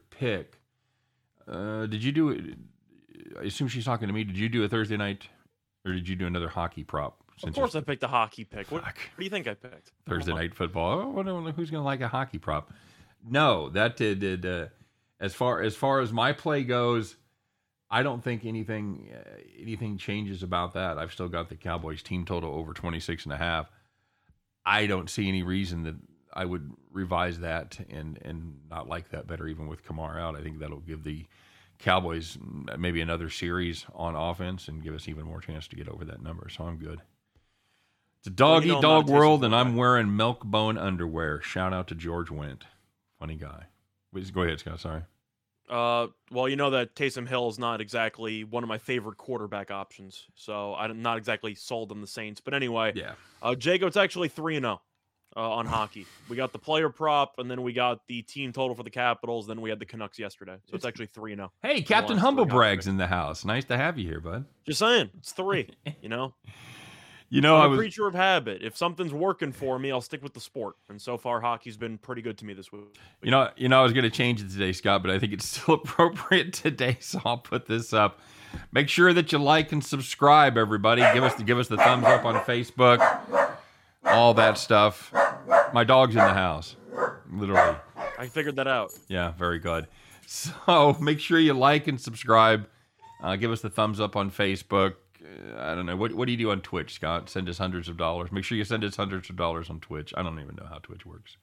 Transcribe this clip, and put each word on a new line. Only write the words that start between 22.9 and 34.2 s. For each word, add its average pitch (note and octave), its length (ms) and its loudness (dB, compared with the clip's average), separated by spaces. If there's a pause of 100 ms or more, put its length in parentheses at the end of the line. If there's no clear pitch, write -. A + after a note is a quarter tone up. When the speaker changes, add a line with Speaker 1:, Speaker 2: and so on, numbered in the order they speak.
Speaker 1:
and C#2+ 80 -8
a C#2+ 60 -8
half. E2 320 -4 (920)
I G#2 220 2
don't F#2 240 -2
see G#2 180 -2
any F#2+ 160 0
reason F2 420 -4
that D#2+ 100 -8 (400)
I F#2 100 -6
would E2 260 -8 (200)
revise F2+ 500 -2
that E2 480 -8
and, D#2 320 -12
and D#2+ 480 -12
not D#2 220 -12
like E2+ 220 -10
that D#2+ 140 -10
better, E2 220 -10
even D#2 200 -10
with D2+ 180 -16
Kamara D#2+ 340 -10
out. D#2+ 160 -8
I D2+ 60 -14
think D#2 160 -12
that'll D2 220 -12
give D#2 220 -14
the D2+ 220 -10 (540)
Cowboys E2+ 600 -2
m-, C2+ 300 -14 (100)
maybe E2+ 220 -2
another E2 300 -4
series F2 640 -6
on E2 200 -6
offense F2 540 -6